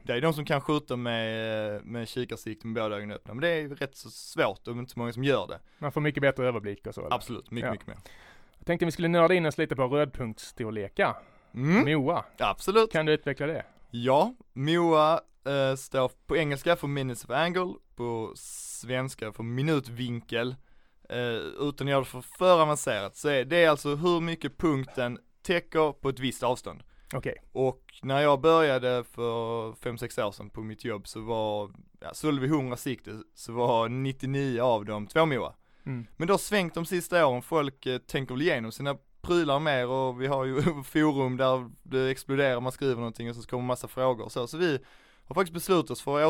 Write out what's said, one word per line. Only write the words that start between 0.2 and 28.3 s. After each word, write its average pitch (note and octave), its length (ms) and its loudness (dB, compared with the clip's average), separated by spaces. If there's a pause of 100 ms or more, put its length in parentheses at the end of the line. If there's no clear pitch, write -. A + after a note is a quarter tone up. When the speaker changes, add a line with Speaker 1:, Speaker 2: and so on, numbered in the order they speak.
Speaker 1:
de D#3+ 120 2
som D3 120 -6
kan C#3+ 160 0
skjuta D3 340 -2
med, A2 920 -4
med A2+ 220 -8
kikarsikt A2 560 -8
med A2+ 100 -6
båda A2 220 -2
ögonen G#2 200 -8
öppna. - 180 -14
Men B2+ 80 -8
det E3+ 80 0
är D#3 200 -2
rätt C#3 260 -8
så - 140 -18
svårt - 580 -4
och A#2+ 100 -6
inte A#2+ 160 -10
så B2 60 -8
många A#2 140 -4
som B2+ 100 -6
gör B2+ 240 2
det. - 120 -10 (180)
Speaker 2:
Man D3 140 -6
får D3+ 100 -2
mycket D3 200 0
bättre C3+ 260 2
överblick G#2 400 -4
och G#2 80 -10
så, - 100 -10
eller? - 100 -2
Speaker 1:
Absolut, - 360 -10
mycket, A#2 160 -6
Speaker 2:
Ja. A2+ 40 -2
Speaker 1:
mycket G#2 160 -8
mer. - 100 -16 (600)
Speaker 2:
Jag - 80 -18
tänkte E3+ 200 0
vi E3 60 0
skulle E3+ 160 0
nörda E3+ 260 6
in F3 120 4
oss D3 120 0
lite D3+ 180 0
på B2+ 120 2
rödpunktsstorlekar. A#2+ 1300 -2 (360)
Speaker 1:
Mm. C#3+ 320 4
Speaker 2:
moa. D3 400 0 (140)
Speaker 1:
Absolut. F#3+ 520 2
Speaker 2:
Kan D#3 140 2
du D3+ 80 4
utveckla C#3+ 340 -2
det? D#3 180 -6 (260)
Speaker 1:
Ja, C3+ 420 4 (200)
moa, D#3 600 4 (320)
eh, C3+ 300 0
står C3 360 -2 (160)
på D3 100 0
engelska D#3 380 2
för D3+ 120 -6
Minutes C3 360 -4
of - 60 -18
Angle, F3 440 0 (220)
på A#2 400 -6
svenska - 960 -8
för A2+ 120 -10
minutvinkel. B2 1120 -2 (540)
Eh, - 80 -6 (420)
utan C#3 280 -4
att C#3 40 0
göra C#3 80 4
det C3 60 0
för, B2+ 160 -14
för F3+ 400 6
avancerat C3+ 540 0
så D3+ 140 -2
är C3 160 2
det E3 200 6
alltså D3 300 4
hur E3+ 260 2
mycket E3 360 -4
punkten C3 600 0 (220)
täcker D#3+ 500 2
på - 180 -4
ett B2 100 -4
visst B2+ 240 -2
avstånd. A#2 400 -2 (300)
Speaker 2:
Okej. C3+ 220 -4 (160)
Speaker 1:
Och C3 300 0 (200)
när C3+ 200 0
jag C#3+ 200 6